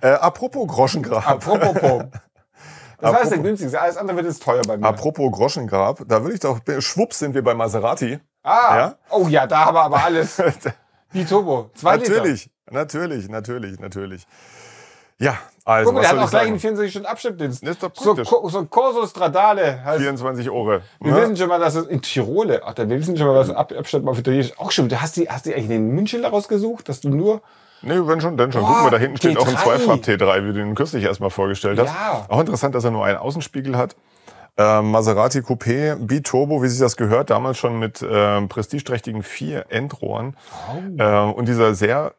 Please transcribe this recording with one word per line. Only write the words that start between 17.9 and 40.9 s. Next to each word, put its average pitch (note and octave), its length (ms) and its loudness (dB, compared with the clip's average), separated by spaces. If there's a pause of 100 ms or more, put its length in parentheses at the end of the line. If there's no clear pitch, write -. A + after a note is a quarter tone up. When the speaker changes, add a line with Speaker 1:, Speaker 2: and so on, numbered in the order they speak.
Speaker 2:
so G#3 220 2
Speaker 1:
praktisch. A#2+ 140 -4
Speaker 2:
Co-, A#3+ 180 2
so F3 200 -4
Corso A#3+ 380 0
Stradale F3+ 760 2
heißt. D3 160 -2
Speaker 1:
Vierundzwanzig C3 500 -2
Euro, G#2+ 300 0 (220)
Speaker 2:
Wir D3 100 0
Speaker 1:
ne? G3 100 6
Speaker 2:
wissen A3 140 2
schon F3+ 140 0
mal, F3 100 2
dass D#3+ 160 2
es D#3+ 120 -2
in D3 140 -4
Tirole, C#3 640 -2
ach, A#2 100 -12
da A#2 140 -4
wissen D#3 300 -2
schon D3 100 2
mal, C3+ 80 6
was B2+ 140 4
Ab-, - 280 -4
Abschnitt C#3 300 -4
auf B2+ 100 -2
Italienisch C3 400 0
auch - 140 -6
schon. C3 160 2
Du A#2+ 140 -2
hast D#3 160 -6
die, E3+ 120 -2
hast - 160 -10
die D#3+ 80 -6
eigentlich A2+ 140 -4
den A2 220 0
München G#3+ 320 -2
daraus G#3 260 -2
gesucht, A3+ 400 -4
dass C3+ 140 -8
du C#3+ 80 -2
nur G3 320 2 (400)
Speaker 1:
Nee, D3 160 -2 (100)
wenn D#3+ 120 2
schon, E3 160 -2
dann B2 160 2
schon. A#2+ 100 0
Speaker 2:
Boah, G#2 120 4
Speaker 1:
Guck - 100 4
mal, C3 60 6
da A#2 80 4
hinten C3+ 180 0
steht D#3 220 2
auch B2 100 4
ein B2+ 80 2
Speaker 2:
T A#2 80 0
drei. A#3 140 4
Speaker 1:
Zweifach A#3+ 220 4
T G#2 180 0
drei, F#2+ 260 2
wie G#2 80 -4
du G2+ 80 -4
ihn G#2 160 -4
kürzlich C3+ 300 -2
erstmal G2 240 -2
vorgestellt G2 500 -2
hast. B2 80 4
Speaker 2:
Ja. D#3+ 400 -6
Speaker 1:
Auch A2+ 140 6
interessant, C#3 340 0
dass A#2 80 0
er A#2+ 80 0
nur G#2 140 -2
einen G2+ 120 2
Außenspiegel C3+ 600 -6
hat. - 180 -2 (600)
Ähm, G#2+ 340 4
Maserati A2 480 4
Coupé, B2+ 560 -2
Biturbo, C#3 640 0
wie C3 60 2
sich B2 140 0
das B2 160 2
gehört, A#2 320 2
damals B2+ 280 0
schon A#2 220 -2
mit, A2 260 -6
ähm, G#2 440 2
prestigeträchtigen A2+ 720 -6
vier C#3+ 460 -10
Endrohren. B2+ 680 -6 (340)
Speaker 2:
Oh. F3 320 -8